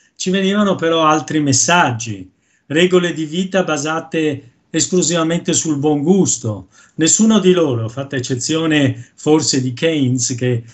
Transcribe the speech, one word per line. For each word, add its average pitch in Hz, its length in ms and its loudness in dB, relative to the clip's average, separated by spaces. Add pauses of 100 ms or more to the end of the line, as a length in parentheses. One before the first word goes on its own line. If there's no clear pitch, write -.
(160)
ci - 140 -6
venivano 196 460 0
però 165 300 0
altri 156 340 0
messaggi, 131 880 0 (380)
regole 175 460 2
di 156 120 -6
vita 185 380 -2
basate 156 880 -4 (180)
esclusivamente 165 840 0
sul 151 240 -2
buon 147 240 0
gusto. 131 680 0 (280)
Nessuno 214 440 4
di 185 120 4
loro, 131 380 0
fatta 135 260 -10
eccezione 139 1000 -2
forse 151 460 2
di 127 120 -4
Keynes, 131 640 -2
che 120 280 -2 (100)